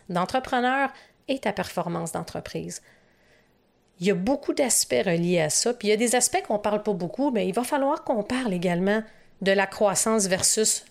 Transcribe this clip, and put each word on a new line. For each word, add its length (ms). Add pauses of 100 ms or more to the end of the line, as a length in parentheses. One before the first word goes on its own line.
d'entrepreneur 840 (360)
et 140
ta 120
performance 600
d'entreprise. 680 (1200)
Il 80
y 60
a 20
beaucoup 380
d'aspects 520
reliés 360
à 100
ça, 240
puis 140
il 20
y 40
a 20
des 180
aspects 320
qu'on 140
parle 240
pas 80
beaucoup, 400
mais 160
il 60
va 100
falloir 400
qu'on 180
parle 300
également 500 (380)
de 100
la 160
croissance 640
versus 640